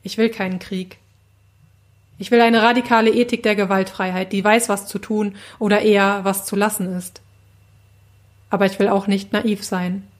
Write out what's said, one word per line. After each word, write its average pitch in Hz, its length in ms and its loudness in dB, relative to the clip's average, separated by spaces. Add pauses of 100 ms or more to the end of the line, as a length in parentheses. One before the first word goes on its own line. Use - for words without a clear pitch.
Ich 190 140 -10
will 226 120 2
keinen 185 300 -6
Krieg. 185 380 -10 (1200)
Ich 196 100 -12
will 233 120 6
eine 233 200 4
radikale 233 480 4
Ethik 240 320 0
der 214 140 0
Gewaltfreiheit, 190 760 -2
die 196 120 -2
weiß, 226 260 2
was 202 160 -2
zu - 140 -10
tun 214 360 -4 (220)
oder 208 240 2
eher, 202 420 2
was 196 220 -4
zu - 100 -6
lassen 202 380 -2
ist. - 280 -12 (1300)
Aber 196 160 2
ich 196 100 -4
will 196 120 2
auch 196 180 0
nicht 196 260 -2
naiv 208 300 -2
sein. 185 420 -6 (140)